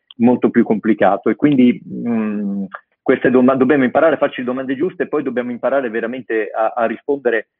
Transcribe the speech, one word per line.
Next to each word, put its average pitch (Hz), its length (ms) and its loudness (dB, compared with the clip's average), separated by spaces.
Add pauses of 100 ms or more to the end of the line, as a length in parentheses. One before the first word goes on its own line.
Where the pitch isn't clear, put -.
(180)
molto 120 320 4
più 117 140 4
complicato. 104 680 0
E 110 60 0
quindi, 127 500 2
mm, 107 800 -4 (380)
queste 131 300 2
doma-, 127 240 4
dobbiamo 131 280 2
imparare 143 320 2
a - 20 -2
farci 143 220 -2
le 127 60 -8
domande 131 320 -6
giuste 180 260 -4
e - 40 -4
poi 156 160 -4
dobbiamo 123 280 -4
imparare 123 380 -2
veramente 113 640 -4
a, 110 200 -2
a 117 100 0
rispondere 117 640 -4 (100)